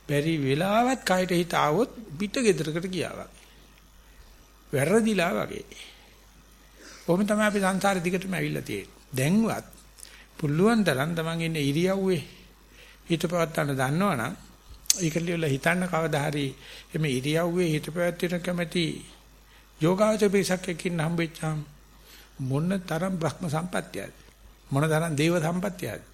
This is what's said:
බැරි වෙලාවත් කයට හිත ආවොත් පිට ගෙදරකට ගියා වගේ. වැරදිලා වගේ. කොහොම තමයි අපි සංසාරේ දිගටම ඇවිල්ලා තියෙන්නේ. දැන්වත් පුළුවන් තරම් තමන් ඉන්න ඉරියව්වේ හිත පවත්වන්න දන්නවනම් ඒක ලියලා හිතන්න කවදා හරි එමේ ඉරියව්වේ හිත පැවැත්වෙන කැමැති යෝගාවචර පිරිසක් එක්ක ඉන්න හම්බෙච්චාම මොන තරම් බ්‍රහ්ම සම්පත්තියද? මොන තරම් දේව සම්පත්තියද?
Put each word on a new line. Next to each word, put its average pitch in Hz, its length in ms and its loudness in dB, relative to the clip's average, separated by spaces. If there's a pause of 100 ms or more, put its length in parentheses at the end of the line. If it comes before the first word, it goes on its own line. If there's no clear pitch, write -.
බැරි 147 360 0
වෙලාවත් 196 640 2
කයට 185 280 2
හිත 175 220 0
ආවොත් 151 380 2 (200)
පිට 196 240 -6
ගෙදරකට 170 520 0
ගියා 165 260 -4
වගේ. - 180 -12 (1400)
වැරදිලා 180 600 2
වගේ. - 300 -6 (1300)
කොහොම 175 240 2
තමයි 214 220 2
අපි 208 140 2
සංසාරේ 190 440 2
දිගටම 185 300 -2
ඇවිල්ලා 151 280 -2
තියෙන්නේ. 98 300 -8 (180)
දැන්වත් 147 560 2 (680)
පුළුවන් 196 500 4
තරම් 151 300 0
තමන් 165 280 -2
ඉන්න 165 160 -2
ඉරියව්වේ 180 640 2 (800)
හිත 165 200 0
පවත්වන්න 160 540 0
දන්නවනම් 143 560 0 (640)
ඒක 170 200 0
ලියලා 170 320 -2
හිතන්න 170 380 0
කවදා 160 360 0
හරි 147 220 -2 (440)
එමේ 156 240 -2
ඉරියව්වේ 165 560 0
හිත 151 180 -2
පැවැත්වෙන 175 540 -2
කැමැති 175 420 -2 (960)
යෝගාවචර 208 500 4
පිරිසක් 185 380 2
එක්ක 175 160 -6
ඉන්න 175 160 -2
හම්බෙච්චාම 160 600 -2 (800)
මොන 139 320 0 (120)
තරම් 180 340 -2
බ්‍රහ්ම 165 300 -2
සම්පත්තියද? 151 680 -4 (520)
මොන 139 180 0
තරම් 160 320 2
දේව 160 220 4
සම්පත්තියද? 170 640 -2 (120)